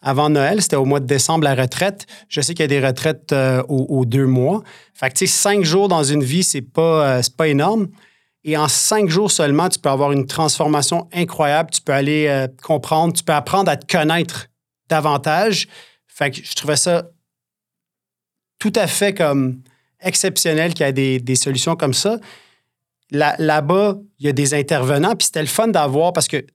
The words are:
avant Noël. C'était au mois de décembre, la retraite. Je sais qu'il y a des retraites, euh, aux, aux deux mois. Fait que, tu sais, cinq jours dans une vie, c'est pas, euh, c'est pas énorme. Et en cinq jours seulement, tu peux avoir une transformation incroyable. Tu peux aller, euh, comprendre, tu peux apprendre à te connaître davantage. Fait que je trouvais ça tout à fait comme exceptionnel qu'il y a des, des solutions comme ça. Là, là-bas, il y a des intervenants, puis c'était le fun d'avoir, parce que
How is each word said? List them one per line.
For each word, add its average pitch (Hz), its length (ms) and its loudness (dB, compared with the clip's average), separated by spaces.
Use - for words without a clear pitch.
avant 139 260 2
Noël. 151 320 2
C'était 156 140 0
au 135 100 2
mois 143 140 2
de 135 80 -2
décembre, 143 380 2
la 139 100 2
retraite. 170 520 -2
Je 151 120 -4
sais 165 140 -4
qu'il 165 80 -2
y - 20 4
a - 20 2
des 135 180 2
retraites, 135 480 -2
euh, 131 360 2
aux, 139 200 0
aux 131 160 0
deux 131 220 2
mois. 131 380 2
Fait 131 160 -4
que, - 40 -20
tu 190 140 0
sais, - 40 0
cinq 202 300 2
jours 180 240 2
dans 170 160 2
une 143 220 0
vie, 156 180 0
c'est 143 180 -2
pas, 151 580 0
euh, 120 40 0
c'est - 140 -4
pas 160 100 0
énorme. 175 400 0
Et 156 140 -4
en 151 100 0
cinq 208 420 0
jours 185 220 0
seulement, 156 380 2
tu - 100 -4
peux 151 100 -4
avoir 139 220 0
une 139 160 0
transformation 156 840 -2
incroyable. 160 580 -2
Tu - 100 -4
peux 147 120 -4
aller, 147 340 0
euh, 135 220 0
comprendre, 160 480 0
tu 170 100 -4
peux 160 120 0
apprendre 180 360 0
à 143 60 0
te - 100 -16
connaître 165 640 -2
davantage. 156 800 0
Fait 143 240 -4
que - 100 -14
je - 120 -12
trouvais 147 220 -2
ça 170 340 -2
tout 208 160 -2
à 196 140 2
fait 196 260 0
comme 135 480 0
exceptionnel 175 760 0
qu'il 160 100 -2
y 139 40 2
a 135 40 -2
des, 131 280 0
des 127 160 -2
solutions 139 400 -2
comme 139 180 0
ça. 220 240 -2
Là, 147 260 2
là-bas, 160 600 2
il 139 80 -4
y - 20 2
a 143 40 0
des 139 200 0
intervenants, 147 600 0
puis - 120 -4
c'était - 140 -4
le 147 60 -4
fun 226 220 0
d'avoir, 156 440 0
parce 160 140 0
que 139 180 -4